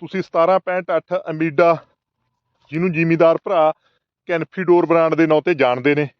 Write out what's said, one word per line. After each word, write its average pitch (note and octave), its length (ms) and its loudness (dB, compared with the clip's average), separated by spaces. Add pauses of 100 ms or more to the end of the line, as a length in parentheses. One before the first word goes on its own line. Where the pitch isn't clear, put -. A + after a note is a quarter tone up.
ਤੁਸੀਂ F3+ 200 -8
ਸਤਾਰਾਂ F3+ 380 0
ਪੈਂਹਠ F3+ 360 -6
ਅੱਠ E3 180 -6 (160)
ਅਮੀਡਾ, D#3+ 460 0 (960)
ਜਿਹਨੂੰ E3+ 200 -2
ਜ਼ਿਮੀਦਾਰ E3 520 2
ਭਰਾ D#3+ 280 0 (560)
ਕੈਨਫੀਡੋਰ E3+ 580 0
ਬ੍ਰਾਂਡ E3 280 2
ਦੇ D#3+ 120 2
ਨਾਂ D#3 160 2
ਤੇ F3+ 120 -2
ਜਾਣਦੇ C3 400 0
ਨੇ D3 140 -2 (120)